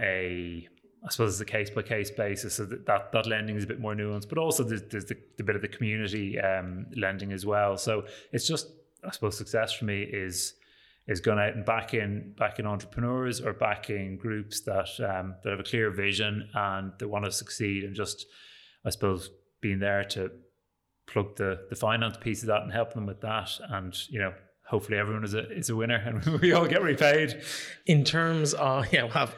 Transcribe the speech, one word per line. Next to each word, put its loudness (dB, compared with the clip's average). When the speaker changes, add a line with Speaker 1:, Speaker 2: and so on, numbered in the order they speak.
Speaker 1:
a, -2
I -10
suppose, 2
it's -6
a -10
case 0
by -2
case -2
basis. -2
So -2
that, -10
that, 2
that 2
lending -2
is -2
a -4
bit -6
more -2
nuanced, -4
but -4
also 2
there's, -2
there's -6
the, -6
the -6
bit 2
of -6
the -2
community, -2
um, -2
lending -2
as -6
well. 2
So 0
it's -2
just, -2
I -10
suppose, -2
success 0
for -4
me 0
is -4
is 0
going 4
out 2
and -4
backing, 0
backing 0
entrepreneurs -2
or -2
backing -2
groups -4
that, -2
um, -4
that -4
have -2
a -8
clear 2
vision 0
and -2
that -4
want -2
to -2
succeed, -2
and -8
just, -6
I -2
suppose, 0
being 0
there 2
to -4
plug 0
the, -2
the -6
finance 2
piece -4
of -2
that 4
and -8
help 0
them -4
with -8
that. -2
And, -6
you -4
know, 0
hopefully 0
everyone 0
is -4
a, -4
is -6
a 0
winner 2
and 0
<laughs> -
we 8
all 8
get 4
repaid. 6
Speaker 2:
In 10
terms 4
of, 2
<laughs> -4
yeah, 6
well, 4